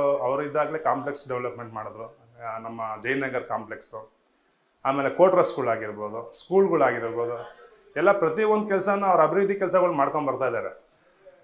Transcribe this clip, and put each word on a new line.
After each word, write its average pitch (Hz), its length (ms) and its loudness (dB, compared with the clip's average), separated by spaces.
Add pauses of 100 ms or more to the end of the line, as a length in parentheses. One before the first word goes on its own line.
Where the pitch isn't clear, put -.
(200)
ಅವರು 135 220 0
ಇದ್ದಾಗಲೇ 147 360 -2
ಕಾಂಪ್ಲೆಕ್ಸ್ 139 500 -4
ಡೆವಲಪ್ಮೆಂಟ್ 120 460 -8
ಮಾಡಿದ್ರು, 107 420 -12 (280)
ಆ, 113 140 -8
ನಮ್ಮ 113 240 -10 (200)
ಜಯನಗರ್ 127 420 -4
ಕಾಂಪ್ಲೆಕ್ಸು. 110 680 -10 (720)
ಆಮೇಲೆ 135 260 0
ಕ್ವಾರ್ಟರ್ಸ್‌ಗಳಾಗಿರ್ಬೋದು, 113 1200 0
ಸ್ಕೂಲ್ಗಳಾಗಿರ್ಬೋದು, 120 1300 0 (320)
ಎಲ್ಲ 180 160 6
ಪ್ರತಿಯೊಂದು 202 560 0
ಕೆಲಸನೂ 196 380 0
ಅವ್ರ 180 160 6
ಅಭಿವೃದ್ಧಿ 190 320 4
ಕೆಲಸಗಳು 180 380 2
ಮಾಡ್ಕೊಂಡ್ 147 360 0
ಬರ್ತಾ 127 180 0
ಇದ್ದಾರೆ. 113 360 -4 (600)